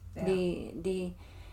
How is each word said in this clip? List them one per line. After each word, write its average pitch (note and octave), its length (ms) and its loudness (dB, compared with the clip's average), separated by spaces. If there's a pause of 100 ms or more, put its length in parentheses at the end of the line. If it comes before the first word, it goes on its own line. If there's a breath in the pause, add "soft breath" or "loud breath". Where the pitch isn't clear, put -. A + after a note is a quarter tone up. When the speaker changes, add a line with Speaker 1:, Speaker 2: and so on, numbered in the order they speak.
(140)
Speaker 1:
Ja. - 100 -2
Speaker 2:
Die, F3+ 560 2
die, F#3 360 0 (360 loud breath)